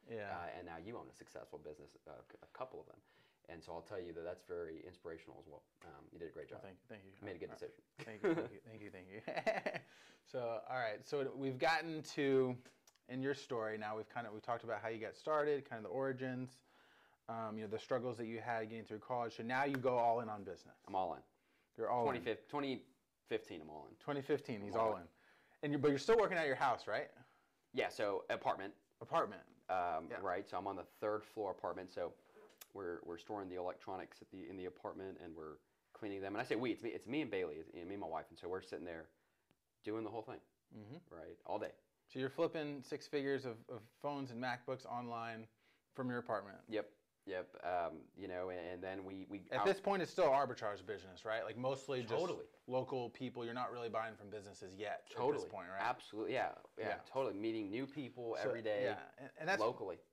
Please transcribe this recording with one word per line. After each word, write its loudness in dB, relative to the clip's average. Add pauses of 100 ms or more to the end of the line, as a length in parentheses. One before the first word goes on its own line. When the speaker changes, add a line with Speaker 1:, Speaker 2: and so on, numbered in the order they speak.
(100)
Speaker 1:
Yeah. -4
Speaker 2:
Uh, -6
and -8
now -8
you -8
own -10
a -20
successful -12
business, -14 (100)
uh, -12 (180)
c-, -18
a -20
couple -8
of -18
them. -20 (520)
And -10
so -12
I'll -6
tell -6
you -6
that -6
that's -6
very -4
inspirational -12
as -18
well. -16 (220)
Um, -16
you -14
did -6
a -6
great -10
Speaker 1:
Well, -10
Speaker 2:
job. -12
Speaker 1:
thank -12
you, -20
thank -14
you. -16 (100)
Speaker 2:
You -12
made -6
a -12
good -6
Speaker 1:
Uh, -10
Speaker 2:
decision. -10 (240)
Speaker 1:
thank -8
you, 4
thank -2
you, -14
thank -14
you, -10
thank -14
you. 0
<laughs> -20 (420)
So, 0 (100)
all 0
right, 0
so 2 (100)
we've 2
gotten 4 (120)
to, 8 (540)
in -2
your 4
story 0
now, -2
we've -4
kinda, -4
we've -8
talked 0
about 0
how 0
you 0
got -4
started, 4
kind -6
of -
the -4
origins, -2 (680)
um, -2
you -2
know, -4
the -2
struggles 2
that -4
you -4
had 0
getting -8
through -6
college. -2
So -6
now 2
you 2
go 4
all 6
in -2
on -6
business. -10 (120)
Speaker 2:
I'm -6
all 4
in. -8 (560)
Speaker 1:
You're 2
all 6
in. 6
Speaker 2:
Twenty 2
fifteen, 0
twenty 0 (480)
fifteen, 0
I'm -10
all -12
in. -18
Speaker 1:
Twenty 0
fifteen, 2
he's -4
Speaker 2:
I'm 6
all 8
Speaker 1:
all 2
Speaker 2:
in. -6
Speaker 1:
in. -14 (540)
And 2
you, 4
but 8
you're 6
still 8
working 8
at 4
your 4
house, 4
right? 2 (680)
Speaker 2:
Yeah, 4
so 2
apartment. 0 (300)
Speaker 1:
Apartment. 2 (260)
Speaker 2:
Um, 2
Speaker 1:
Yeah. -4
Speaker 2:
right, 2
so -4
I'm 0
on 0
the -6 (180)
third 2
floor -2
apartment, -4
so 0 (600)
we're, -2
we're -6
storing -4
the -4
electronics -4
at -18
the, -10
in -8
the -4
apartment, -6
and -10
we're -10 (360)
cleaning -6
them. -2
And 0
I 0
say 2
we, 2
it's 0
me, -2
it's -8
me 0
and -4
Bailey, 0
it's, -12
you -8
know, -6
me -4
and -4
my -4
wife, -2
and -18
so -8
we're -2
sitting -6
there -8 (800)
doing -2
the -4
whole -4
thing, -10 (380)
Speaker 1:
Mm-hmm. -12 (180)
Speaker 2:
right, -12 (100)
all 0
day. -2 (420)
Speaker 1:
So -4
you're 2
flipping 0
six -6
figures 2
of, 0 (180)
of -6 (220)
phones -2
and -4
MacBooks -2
online -4 (480)
from 0
your 2
apartment. 0 (120)
Speaker 2:
Yep, 2 (380)
yep. -2 (140)
Um, 2 (200)
you -6
know, -2
and, -2 (140)
and -6
then -4
we, -8
we -6 (100)
Speaker 1:
At 2
Speaker 2:
out- 4
Speaker 1:
this 4
point, 2
it's -2
still 6
arbitrage 4
business, -8
right? 2
Like, -4
mostly 0
just -2
Speaker 2:
Totally. 2 (220)
Speaker 1:
local 0
people. -4
You're -2
not 0
really -2
buying 0
from -12
businesses -8
yet -2 (120)
Speaker 2:
Totally. 4
Speaker 1:
at 0
this -4
point, -6
right? 0
Speaker 2:
Absolutely, 0
yeah, 4 (300)
yeah, 0
Speaker 1:
Yeah. 2 (180)
Speaker 2:
totally. 2
Meeting 0
new 0
people -4
Speaker 1:
So, 4
Speaker 2:
every 0
day 4
Speaker 1:
yeah, 4 (240)
and, -10 (120)
and 0
that's 4
Speaker 2:
locally. 2 (140)